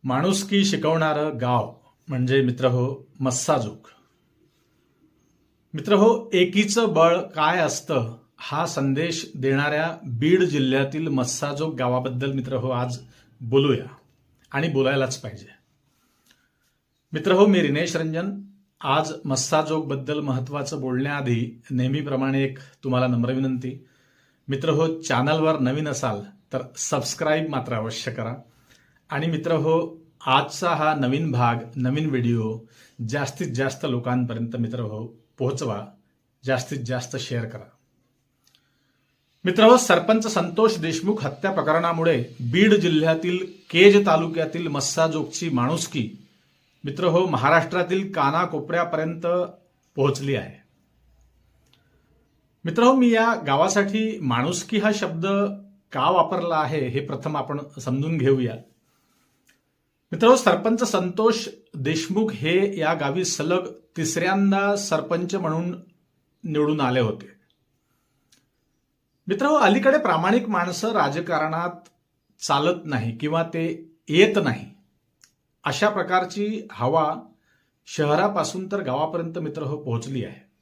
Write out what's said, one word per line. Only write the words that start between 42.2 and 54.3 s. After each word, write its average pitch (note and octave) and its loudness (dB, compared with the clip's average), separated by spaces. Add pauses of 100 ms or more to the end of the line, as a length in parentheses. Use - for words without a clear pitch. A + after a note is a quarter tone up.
बीड G3+ 6
जिल्ह्यातील E3 2 (240)
केज G3+ 8
तालुक्यातील E3 0
मस्साजोगची D#3 -2
माणुसकी C3 -2 (760)
मित्र C#3+ -6
हो F3+ 4
महाराष्ट्रातील E3 2
कानाकोपऱ्यापर्यंत E3 -2 (720)
पोहोचली C#3 0
आहे. - -10 (2000)
मित्र E3 0
हो, B3+ 8
मी B3 4
या A3+ 4 (120)
गावासाठी G3+ 0
माणुसकी D3+ -2